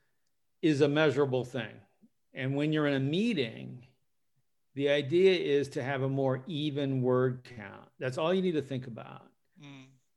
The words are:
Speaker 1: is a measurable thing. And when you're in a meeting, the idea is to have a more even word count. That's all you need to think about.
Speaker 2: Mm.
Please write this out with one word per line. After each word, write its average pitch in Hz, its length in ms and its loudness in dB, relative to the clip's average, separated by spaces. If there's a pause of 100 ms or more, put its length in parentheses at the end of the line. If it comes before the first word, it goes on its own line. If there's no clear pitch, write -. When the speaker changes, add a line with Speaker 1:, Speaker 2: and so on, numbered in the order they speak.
(640)
Speaker 1:
is 151 180 2
a 147 80 6
measurable 139 560 2
thing. 117 300 -8 (600)
And 135 200 -4
when 151 180 0
you're 151 140 2
in 143 80 2
a 135 60 2
meeting, 135 880 -2 (880)
the 139 160 0
idea 151 440 4
is 143 360 2
to 143 120 -4
have 135 200 -2
a 135 60 0
more 135 380 0
even 143 560 -2
word 127 380 2 (160)
count. 104 320 -16 (100)
That's 131 200 -4
all 165 140 2
you 190 100 2
need 185 100 0
to 147 100 0
think 127 240 -8
about. - 360 -14 (420)
Speaker 2:
Mm. 135 220 -18 (300)